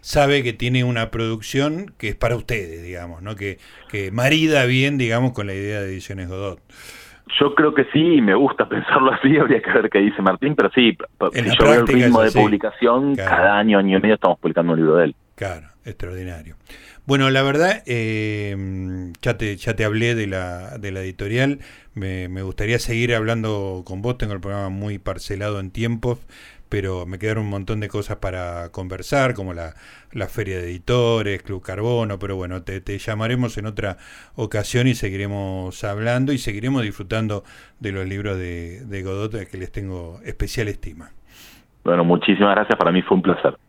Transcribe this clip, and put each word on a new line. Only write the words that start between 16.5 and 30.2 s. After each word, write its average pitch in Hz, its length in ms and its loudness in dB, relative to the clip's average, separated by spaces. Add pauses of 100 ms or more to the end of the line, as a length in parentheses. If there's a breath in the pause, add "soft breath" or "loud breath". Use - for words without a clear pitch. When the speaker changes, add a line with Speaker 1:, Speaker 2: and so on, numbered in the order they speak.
Speaker 1:
Bueno, 135 240 4
la 135 100 4
verdad, 165 460 2
eh, 101 1200 -4 (100)
ya 117 160 -2
te, 104 180 -4
ya 110 200 -6
te 110 100 -2
hablé 113 300 0
de 107 120 -4
la, 92 500 -8
de 101 140 -10
la 95 100 -8
editorial, 113 580 -2 (360 loud breath)
me, 95 320 -6
me 92 160 -8
gustaría 104 340 -2
seguir 120 380 0
hablando 107 680 -2
con 95 160 -10
vos, 123 160 -4
tengo 107 160 -4
el 90 80 -8
programa 98 280 -6
muy 101 300 -6
parcelado 101 600 -6
en 95 120 -10
tiempos, 117 480 -2 (500 loud breath)
pero 92 360 -4
me 90 140 -10
quedaron 110 240 -2
un 104 80 -4
montón 101 280 -4
de 104 80 -6
cosas 104 300 -6
para 87 540 -6
conversar, 104 640 -2
como 95 180 -8
la, 85 220 -12 (360 soft breath)
la 101 160 -6